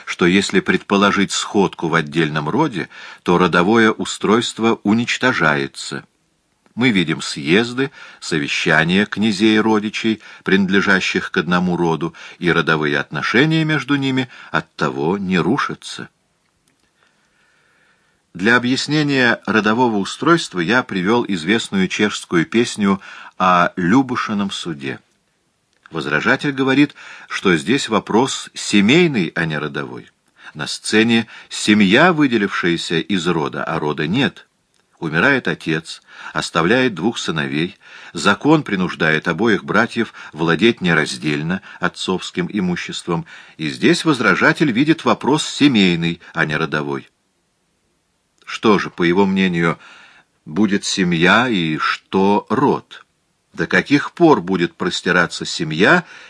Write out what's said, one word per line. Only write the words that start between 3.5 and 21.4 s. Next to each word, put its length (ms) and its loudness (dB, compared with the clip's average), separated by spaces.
устройство 920 0
уничтожается. 1200 -2
Мы 160 2
видим 320 0
съезды, 720 -2
совещания 840 0
князей 520 2
и 20 2
родичей, 600 0
принадлежащих 880 0
к 60 -2
одному 380 0
роду, 400 -2
и 120 0
родовые 480 0
отношения 640 0
между 320 -2
ними 340 -2
оттого 640 -4
не 200 -2
рушатся. 720 -4
Для 200 2
объяснения 920 0
родового 500 2
устройства 600 -2
я 240 0
привел 440 -2
известную 600 -2